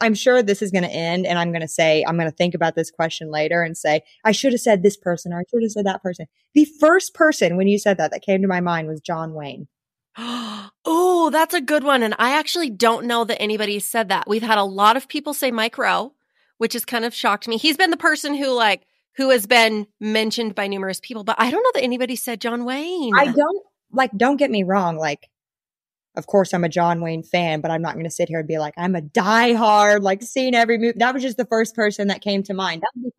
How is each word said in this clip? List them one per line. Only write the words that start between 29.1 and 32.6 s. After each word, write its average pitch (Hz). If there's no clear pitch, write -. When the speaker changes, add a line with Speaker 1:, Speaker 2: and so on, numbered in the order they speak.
Speaker 1:
like, 196
seen 254
every 233
movie." 233
That 247
was 269
just 254
the 240
first 226
person 208
that 190
came 196
to 202
mind. 175